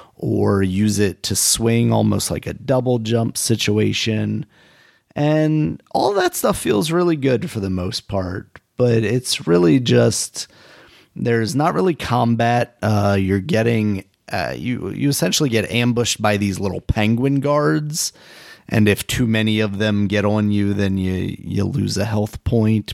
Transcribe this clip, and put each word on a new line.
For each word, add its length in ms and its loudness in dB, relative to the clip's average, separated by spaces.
or 460 0
use 380 2
it 240 0
to 120 -4
swing, 580 2
almost 360 0
like 160 -6
a 80 -8
double 460 0
jump 380 -2
situation. 1080 -2
And 680 0
all 220 0
that 220 0
stuff 220 0
feels 340 0
really 240 2
good 340 0
for 100 -8
the 100 -2
most 380 -4
part, 520 -6
but 280 2
it's 440 -2
really 320 4
just, 680 0
there's 400 0
not 200 0
really 200 0
combat. 880 0
Uh, 380 2
you're 200 2
getting, 640 0
uh, 260 -4
you, 320 -6
you 200 -2
essentially 400 0
get 200 0
ambushed 520 0
by 160 2
these 220 -2
little 220 -4
penguin 580 0
guards, 720 -2
and 160 4
if 200 2
too 180 0
many 360 2
of 180 -2
them 260 0
get 200 0
on 260 2
you, 220 2
then 240 0
you, 420 -2
you 240 -4
lose 340 -2
a 80 -2
health 380 -4
point. 500 0